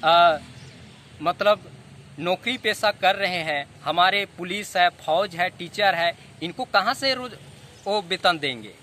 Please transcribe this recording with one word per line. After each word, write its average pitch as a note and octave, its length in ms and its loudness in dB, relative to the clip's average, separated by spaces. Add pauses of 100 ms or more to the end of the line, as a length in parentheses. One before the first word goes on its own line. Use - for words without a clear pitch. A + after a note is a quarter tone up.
आ, E3 340 6 (840)
मतलब G3 500 0 (480)
नौकरी F#3 380 -4
पेशा G#3+ 340 -2
कर G3 240 2
रहे F3+ 280 -4
हैं, D3 220 -4 (160)
हमारे F#3 440 2 (120)
पुलिस F#3 400 -8
है, F3 120 6
फौज F3 460 -2
है, F3+ 140 -2
टीचर F#3 460 -2
है, E3+ 180 0 (300)
इनको F3 220 -8
कहाँ G#3 280 0
से C4+ 200 -2
रोज B3 180 -8 (540)
वो G3+ 160 -2
वेतन F3 380 0
देंगे? A#2 440 -8